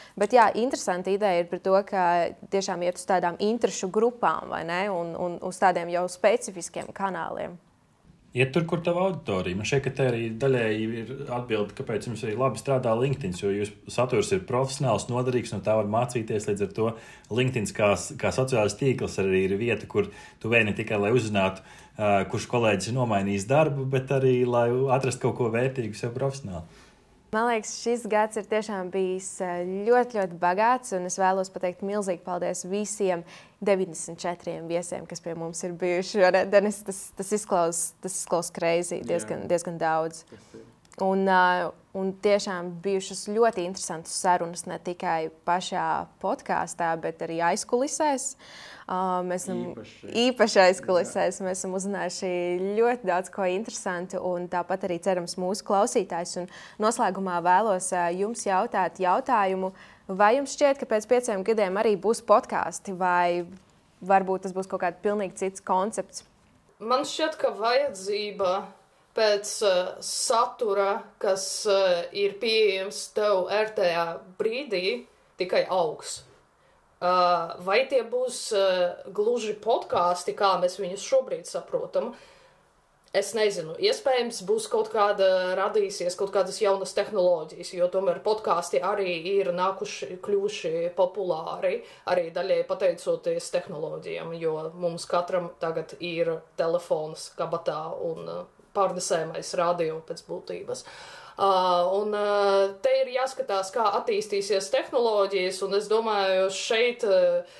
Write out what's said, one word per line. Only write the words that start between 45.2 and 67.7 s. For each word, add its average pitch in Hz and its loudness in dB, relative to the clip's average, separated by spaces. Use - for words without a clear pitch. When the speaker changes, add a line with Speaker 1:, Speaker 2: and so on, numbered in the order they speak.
Speaker 1:
pašā 170 -2
podkāstā, 170 -2
bet 165 -6
arī 165 -6
aizkulisēs. 254 0
Ā, 185 -2
mēs 180 -4
esam 180 -6
Speaker 3:
Īpaši. - -16
Speaker 1:
īpaši 247 4
aizkulisēs. 185 2
Speaker 3:
Jā. 190 -4
Speaker 1:
Mēs 190 -4
esam 185 -6
uzzinājuši 185 -4
ļoti 240 0
daudz 180 0
ko 196 -2
interesantu, 185 -4
un 180 -4
tāpat 185 -2
arī, 175 -2
cerams, 180 -2
mūsu 185 -2
klausītājs. 190 0
Un 180 -10
noslēgumā 196 0
vēlos, 185 4
ā, 175 2
jums 202 -4
jautāt 190 0
jautājumu, 190 2
vai 208 6
jums 277 -2
šķiet, 277 4
ka 226 -4
pēc 214 0
pieciem 240 2
gadiem 202 2
arī 220 2
būs 214 0
podkāsti, 208 2
vai 175 2
varbūt 190 4
tas 190 -6
būs 185 -6
kaut 185 -4
kāds 175 -2
pilnīgi 208 -2
cits 190 -4
koncepts? 190 -2
Speaker 4:
Man 254 0
šķiet, 311 -2
ka 226 0
vajadzība 208 0